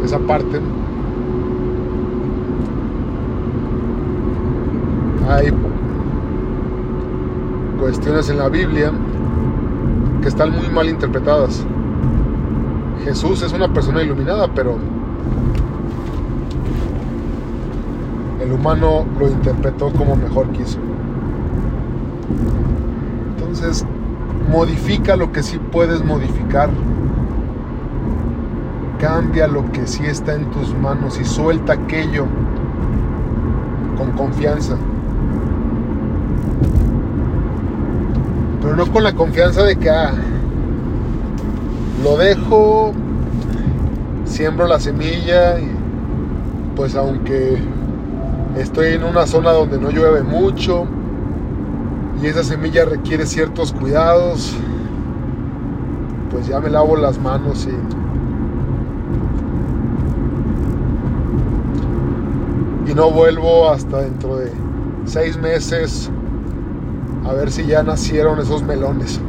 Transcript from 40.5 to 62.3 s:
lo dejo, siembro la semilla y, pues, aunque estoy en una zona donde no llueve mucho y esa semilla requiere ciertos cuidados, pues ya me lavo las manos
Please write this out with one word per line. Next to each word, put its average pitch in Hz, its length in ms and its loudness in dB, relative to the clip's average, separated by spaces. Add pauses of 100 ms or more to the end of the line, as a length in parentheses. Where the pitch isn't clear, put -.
lo 147 140 4
dejo, 214 760 6 (1300)
siembro 160 420 0
la 156 120 6
semilla 170 800 2
y, 143 80 -2 (1080)
pues, 135 200 0
aunque 131 600 2 (1000)
estoy 156 360 2
en 165 100 0
una 170 220 2
zona 165 260 4
donde 147 280 4
no 143 120 0
llueve 156 320 4
mucho 175 600 2 (1400)
y 147 60 0
esa 160 160 0
semilla 156 420 4
requiere 156 400 0
ciertos 156 480 -2
cuidados, 160 800 2 (1800)
pues 123 180 -2
ya 139 120 0
me 151 100 0
lavo 151 260 6
las 143 240 2
manos 131 480 0 (4000)